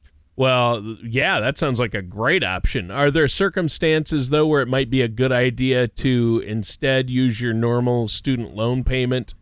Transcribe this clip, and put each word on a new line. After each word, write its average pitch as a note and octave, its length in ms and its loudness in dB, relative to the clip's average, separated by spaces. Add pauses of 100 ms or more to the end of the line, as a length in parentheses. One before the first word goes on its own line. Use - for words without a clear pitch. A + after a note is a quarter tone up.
(380)
Well, A#2+ 680 0
yeah, C3 380 0
that A#2 180 -2
sounds C3+ 180 0
like A#2 160 -2
a G#2 80 -4
great A2+ 420 -2
option. F#2 460 -2
Are C#3+ 220 2
there D3+ 160 4
circumstances, D#3 1000 0
though, D3+ 180 2
where D3 140 2
it B2 60 -2
might C3 220 0
be C3 120 2
a A#2+ 80 2
good B2+ 220 0
idea B2+ 580 2
to A#2 580 2
instead B2+ 640 -2
use B2 300 0
your A#2+ 120 -2
normal A#2+ 540 0
student A#2 480 -4
loan A#2+ 280 -2
payment B2+ 580 -2